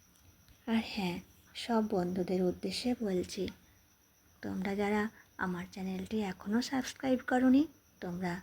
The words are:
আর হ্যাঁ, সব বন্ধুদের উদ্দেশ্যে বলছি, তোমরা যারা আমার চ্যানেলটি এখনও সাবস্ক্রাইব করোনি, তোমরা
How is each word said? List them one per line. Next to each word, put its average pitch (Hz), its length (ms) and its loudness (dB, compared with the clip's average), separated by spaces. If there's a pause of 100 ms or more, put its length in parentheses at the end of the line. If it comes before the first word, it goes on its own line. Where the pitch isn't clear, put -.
(680)
আর 226 160 2 (100)
হ্যাঁ, 180 240 -2 (380)
সব 226 280 0 (120)
বন্ধুদের 185 480 2
উদ্দেশ্যে 185 480 0 (100)
বলছি, 185 440 -2 (1000)
তোমরা 196 320 -2
যারা 208 280 2 (360)
আমার 180 340 -4
চ্যানেলটি 190 460 -4 (140)
এখনও 208 300 0
সাবস্ক্রাইব 262 580 -2 (100)
করোনি, 254 320 8 (420)
তোমরা 180 280 -2 (100)